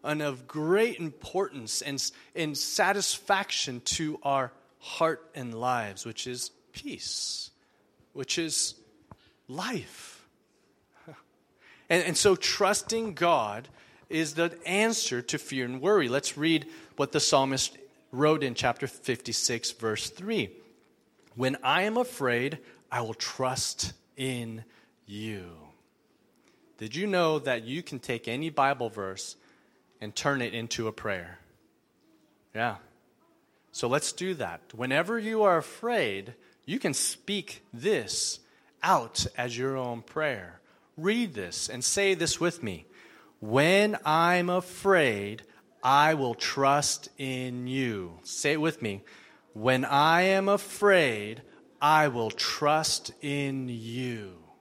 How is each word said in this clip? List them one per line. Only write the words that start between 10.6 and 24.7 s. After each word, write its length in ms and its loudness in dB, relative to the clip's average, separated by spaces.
<laughs> 80 -20
And, 140 6
and 120 0
so 200 6
trusting 760 0
God 560 2
is 240 -2
the 240 0
answer 540 0
to 160 -4
fear 300 -4
and 120 -6
worry. 300 4
Let's 300 -2
read 280 2
what 160 0
the 80 2
psalmist 560 4
wrote 320 4
in 120 -2
chapter 320 0
fifty-six, 880 -4
verse 360 -4
three. 400 -4
"When 280 -2
I 200 4
am 160 0
afraid, 640 -2
I 120 -4
will 100 -6
trust 800 -4
in 480 -6